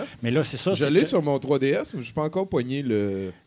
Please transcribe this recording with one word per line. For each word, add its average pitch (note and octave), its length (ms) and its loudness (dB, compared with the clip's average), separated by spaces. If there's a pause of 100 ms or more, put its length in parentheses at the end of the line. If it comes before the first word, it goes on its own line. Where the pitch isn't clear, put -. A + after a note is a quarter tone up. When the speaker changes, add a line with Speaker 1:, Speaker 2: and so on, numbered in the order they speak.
Speaker 1:
hein ? C4+ 60 -8 (160)
Speaker 2:
Mais A#2 80 0
là, C#3 140 2
c'est - 120 -2
ça, F#3 160 0
Speaker 1:
Je D3+ 120 2
Speaker 2:
c'est C#3 60 2
Speaker 1:
l'ai E3+ 100 6
Speaker 2:
que C#4 80 4
Speaker 1:
sur E3+ 140 2
mon C#3+ 160 0
trois C3+ 200 0
D C3 100 2
S, G3 240 -2
mais D3 100 -8
j'ai A2+ 120 -14
pas D#3 80 0
encore F#3 260 -2
pogné C3+ 320 -2
le G2+ 520 -2 (140)